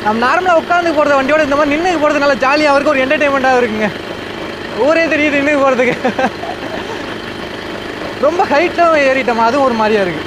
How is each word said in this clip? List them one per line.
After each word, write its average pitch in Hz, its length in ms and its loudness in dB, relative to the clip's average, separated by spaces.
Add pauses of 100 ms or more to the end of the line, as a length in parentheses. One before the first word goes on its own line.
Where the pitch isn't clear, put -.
நம்ம 214 220 0
நார்மலா 349 360 2
உட்காந்து 339 360 0
போறது 294 200 2
வண்டியோட 294 300 2
இந்த 277 120 0
மாதிரி 294 140 2
நின்னு 330 300 0
போறது 302 200 2
நல்லா 285 220 2
ஜாலியா 294 300 2
இருக்கு, 294 200 2
ஒரு 262 100 2
என்டர்டெயின்மெண்டா 277 460 2 (100)
இருக்குங்க. 214 280 -2 (1000)
ஊரே 330 260 4
தெரியுது 294 280 0
நின்னு 277 220 2
போறதுக்கு. 254 320 2 (2250)
ரொம்ப 349 180 2 (100)
ஹைட்ல 339 320 2 (260)
ஏறிட்டோமா, 233 380 0
அதுவும் 269 200 2
ஒரு 233 120 -2
மாதிரியா 214 260 2
இருக்கு. 156 200 -6